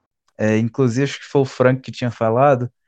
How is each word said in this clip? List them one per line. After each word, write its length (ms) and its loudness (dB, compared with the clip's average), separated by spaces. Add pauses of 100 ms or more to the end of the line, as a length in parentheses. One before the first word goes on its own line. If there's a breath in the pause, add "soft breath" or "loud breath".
(380)
É, 200 0
inclusive, 480 -2
acho 140 -8
que 60 -20
foi 160 0
o 40 0
Frank 360 0
que 100 -16
tinha 200 -6
falado 580 0 (180)